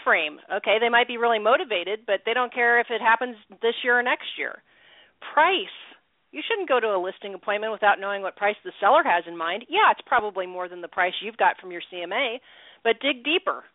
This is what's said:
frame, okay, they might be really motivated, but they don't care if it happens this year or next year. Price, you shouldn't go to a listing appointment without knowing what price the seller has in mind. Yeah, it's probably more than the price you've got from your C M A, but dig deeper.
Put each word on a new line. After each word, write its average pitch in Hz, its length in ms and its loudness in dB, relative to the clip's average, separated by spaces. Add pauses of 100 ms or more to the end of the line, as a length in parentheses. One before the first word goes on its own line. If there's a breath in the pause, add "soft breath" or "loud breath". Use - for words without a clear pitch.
frame, 160 360 0 (160)
okay, 208 240 2
they 233 80 2
might 240 200 2
be 240 80 -8
really 233 220 2
motivated, 214 680 0
but 196 180 -2
they 226 80 -2
don't 247 200 -2
care 240 280 4
if 233 80 0
it 226 120 -4
happens 233 360 2 (240)
this 233 140 0 (100)
year 247 140 4
or 240 40 2
next 262 360 -4
year. - 240 -8 (720 soft breath)
Price, 320 420 2 (560)
you 285 140 -12
shouldn't 392 220 -2
go 254 120 2
to 220 140 0
a 185 60 0
listing 196 340 -8
appointment 208 380 -4
without 202 280 2
knowing 196 220 -6
what 185 140 -6
price 208 280 0
the 180 160 -12
seller 254 240 6
has 175 220 2
in 170 100 -12
mind. 170 320 -6
Yeah, 381 220 4
it's 415 160 0
probably 208 400 -2
more 180 220 -8
than 180 120 -16
the 170 80 -12
price 180 320 0
you've 220 160 -10
got - 240 2
from 185 120 -14
your 170 180 -10
C 180 100 -12
M 175 120 -8
A, 240 280 -4 (440 loud breath)
but 233 160 2
dig 262 240 -2
deeper. 277 400 -2 (100)